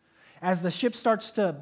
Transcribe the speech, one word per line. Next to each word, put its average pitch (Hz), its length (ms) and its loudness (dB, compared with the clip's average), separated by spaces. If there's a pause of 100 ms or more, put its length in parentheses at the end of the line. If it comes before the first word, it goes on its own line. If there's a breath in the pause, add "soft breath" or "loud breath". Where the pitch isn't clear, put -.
(440 loud breath)
As 180 180 2
the 180 80 0
ship 233 240 0
starts 220 380 0
to 180 300 0